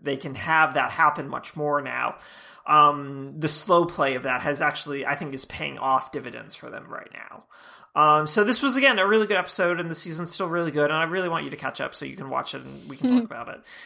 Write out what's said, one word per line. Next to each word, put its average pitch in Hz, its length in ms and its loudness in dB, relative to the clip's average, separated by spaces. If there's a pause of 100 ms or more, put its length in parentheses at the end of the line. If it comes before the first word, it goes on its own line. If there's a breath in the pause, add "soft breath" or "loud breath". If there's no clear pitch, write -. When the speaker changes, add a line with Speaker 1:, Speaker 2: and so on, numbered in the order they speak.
Speaker 1:
they 139 140 -4
can 135 180 -10
have 156 400 2
that 131 160 0
happen 151 380 0
much - 260 -10
more 147 280 -2
now, 123 340 -6 (500 loud breath)
um, 143 720 4
the 151 100 0
slow 175 360 4
play 139 300 0
of 127 100 -4
that 127 180 -2
has 147 180 -2
actually, 147 460 -2
I 143 80 -2
think, 139 200 -8
is 131 100 -6
paying 143 340 -10
off 131 340 0
dividends 117 440 -12
for 127 140 -18
them - 180 -14
right - 240 -14
now. - 320 -18 (520 soft breath)
Um, 151 320 6
so 208 160 4
this 240 180 4
was, 269 140 2
again, 262 240 6
a 190 60 4
really 214 200 4
good 196 120 0
episode, 175 420 0
and 170 100 -6
the 160 40 -6
season's 170 380 -6
still 190 140 -4
really 170 240 -2
good, 147 200 2
and 156 80 0
I 160 60 0
really 180 240 -2
want 160 160 -2
you 139 60 -10
to 143 60 -10
catch - 240 -8
up 131 160 -6
so - 80 -8
you 135 120 -10
can 135 140 -12
watch 135 240 -4
it 135 80 -12
and 135 260 -16
we 135 80 -14
can 254 200 0
talk 233 80 2
Speaker 2:
<laughs> - 60 -12
Speaker 1:
about 117 180 -12
it. - 120 -14 (260 loud breath)